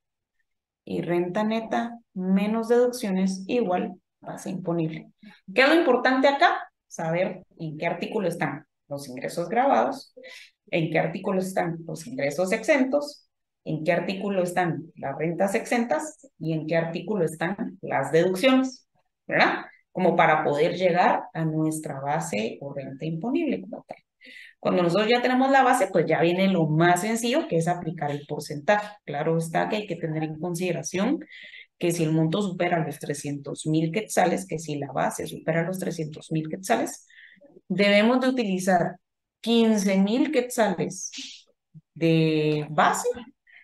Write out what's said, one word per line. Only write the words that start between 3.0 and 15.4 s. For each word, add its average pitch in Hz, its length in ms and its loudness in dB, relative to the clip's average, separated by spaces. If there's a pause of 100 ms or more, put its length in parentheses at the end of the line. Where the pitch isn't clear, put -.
igual 202 480 0 (260)
base - 300 -12
imponible. 165 600 -4 (420)
¿Qué 247 80 4
es 277 60 4
lo 320 80 6
importante 269 500 2
acá? 285 420 2 (200)
Saber 160 560 -4 (140)
en 156 200 -10
qué 170 80 -4
artículo 196 400 -4
están 151 400 -4 (220)
los 139 200 -10
ingresos 131 400 -8
grabados, 262 640 0 (600)
en 165 180 0
qué 160 80 0
artículo 185 400 -2
están 175 480 -4
los 156 220 -10
ingresos 143 420 -2
exentos, 262 800 0 (340)
en 156 220 -6
qué 170 80 2
artículo 190 500 -2
están 175 540 -2
las 139 200 -6
rentas 170 380 0